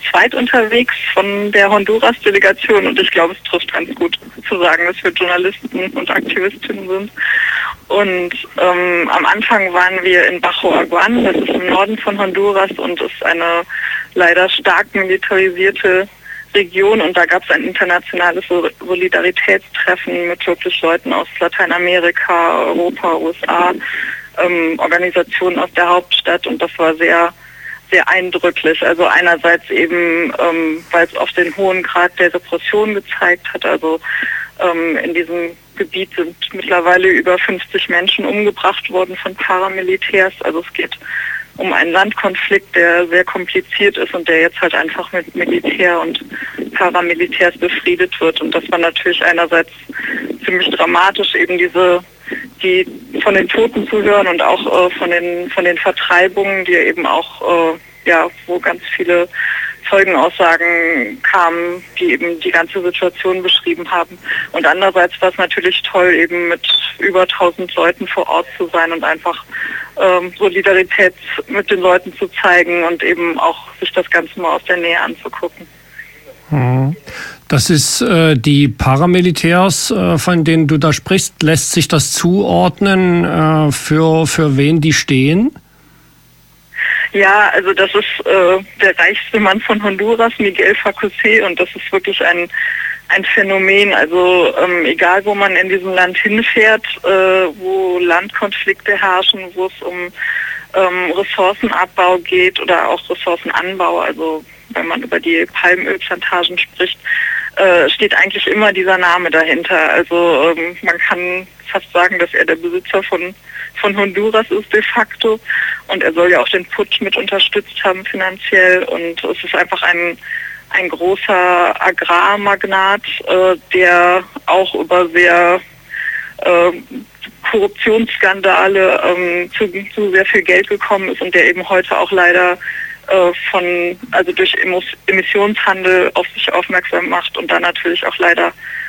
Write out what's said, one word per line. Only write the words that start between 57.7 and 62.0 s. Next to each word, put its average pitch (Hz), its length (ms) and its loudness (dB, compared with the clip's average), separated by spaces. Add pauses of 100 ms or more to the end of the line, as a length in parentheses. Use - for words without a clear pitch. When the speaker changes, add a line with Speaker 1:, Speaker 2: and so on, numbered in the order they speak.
Speaker 1:
äh, - 340 -8
ja, 165 180 4 (200)
wo 180 100 -2
ganz 175 240 -4 (140)
viele 175 340 0 (600)
Zeugenaussagen 170 1300 2
kamen, 175 580 0 (160)
die 339 140 0